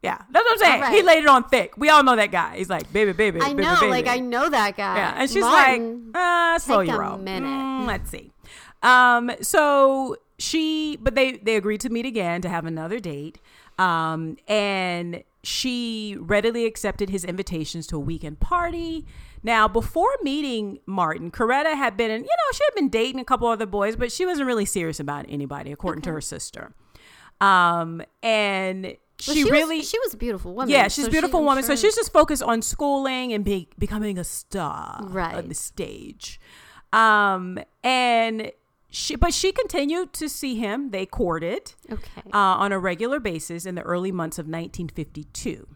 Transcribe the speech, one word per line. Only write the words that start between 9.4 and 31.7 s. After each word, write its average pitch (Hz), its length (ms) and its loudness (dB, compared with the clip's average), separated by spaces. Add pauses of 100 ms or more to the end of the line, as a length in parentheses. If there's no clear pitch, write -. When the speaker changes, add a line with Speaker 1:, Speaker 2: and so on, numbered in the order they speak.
Speaker 1:
so 269 760 4 (240)
she, 311 600 -2
but 226 140 0
they, 262 200 2
they 220 220 -2
agreed 214 260 -2
to 254 80 -6
meet 233 180 -4
again 180 340 -4
to 175 80 -6
have 165 160 -4
another 165 340 -6
date. 160 380 -12 (400)
Um, 160 600 0 (100)
and 185 760 -2 (200)
she 226 760 -6
readily 214 460 0
accepted 208 460 -4
his 190 120 -4
invitations 170 640 -6
to - 80 -8
a 151 40 -4
weekend 156 400 -8
party. 339 680 -2 (380)
Now, 220 240 4
before 226 420 0 (140)
meeting 262 640 -4
Martin, 170 440 -2
Coretta 277 440 0
had 254 220 -2
been, 226 140 0
in, 220 100 -4
you - 60 -14
know, 640 260 0
she - 120 -2
had 571 100 2
been 294 140 0
dating 254 300 -2
a 240 60 -10
couple 240 220 0
other 226 200 0
boys, 202 280 -2
but 240 160 -4
she 370 140 -2
wasn't 320 220 -2
really 226 180 0
serious 165 340 -4
about 143 300 -8
anybody, 143 420 -10
according 156 320 -6
to 170 60 -6
Speaker 2:
Okay. 156 60 -6
Speaker 1:
her 151 60 -8
sister. - 520 -14 (680)
Um, 170 640 4 (180)
and 196 600 0
Speaker 2:
Well, - 100 -10 (260)
Speaker 1:
she 285 140 -4
Speaker 2:
she 302 100 4
was, 254 80 4
Speaker 1:
really 311 300 2
Speaker 2:
she - 180 -4
was 508 140 -4
a 214 40 -16
beautiful 208 360 -6
woman, 240 160 -4
Speaker 1:
Yeah, 277 200 6
she's 277 160 -4
Speaker 2:
so - 20 -2
Speaker 1:
a 226 40 -2
beautiful 339 280 2
Speaker 2:
she, - 20 2
I'm 302 40 2
Speaker 1:
woman. 269 180 2
So 269 120 -2